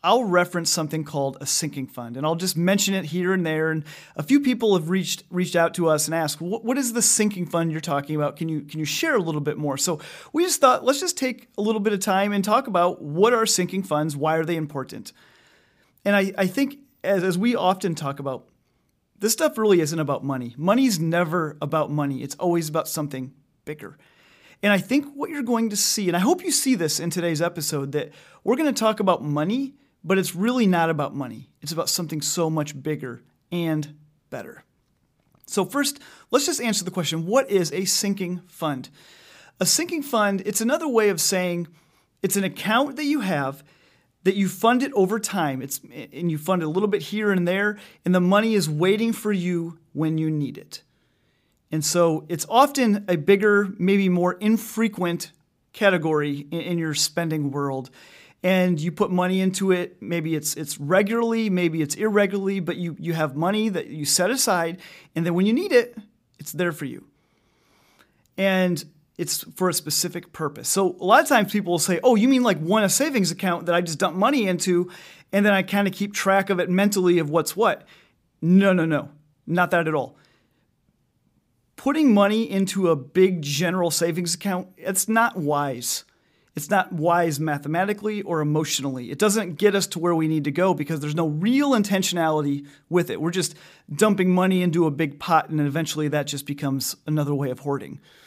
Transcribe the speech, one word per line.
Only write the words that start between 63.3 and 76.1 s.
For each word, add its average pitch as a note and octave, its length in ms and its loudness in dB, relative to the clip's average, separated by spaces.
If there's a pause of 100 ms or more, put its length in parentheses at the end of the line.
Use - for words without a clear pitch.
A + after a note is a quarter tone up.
money G3+ 320 0
that F3+ 200 -4
you D3+ 180 -8
set F3+ 240 2
aside, F3+ 500 0 (340)
and E3 120 0
then F3 80 0
when F3+ 100 2
you G#3+ 80 4
need F4+ 200 0
it, A#3+ 220 4 (440)
it's - 140 -14
there F3 200 -2
for D3+ 140 -8
you. B2 200 -12 (1300)
And F#3 440 2 (360)
it's - 260 -6 (120)
for F#3 120 0
a E3+ 60 -2
specific - 580 -6
purpose. D3 380 -6
So F#3 280 0
a - 60 -10
lot A3+ 180 8
of D4+ 60 0
times A3+ 240 2
people G3+ 200 0
will F3 60 2
say, E3+ 240 0
"Oh, B3 120 6
you A3 140 4
mean C4 140 4
like G3+ 180 2
one, F#3+ 220 2
a G3 60 2
savings B3+ 420 0
account F3 360 -4
that F3 80 2
I F3 80 2
just E3 160 -6
dump F3 180 0
money A3+ 320 2
into, F3+ 420 0 (420)
and G3+ 120 2
then G#3 80 6
I F#3+ 100 2
kinda G3 280 0
keep G3+ 240 -6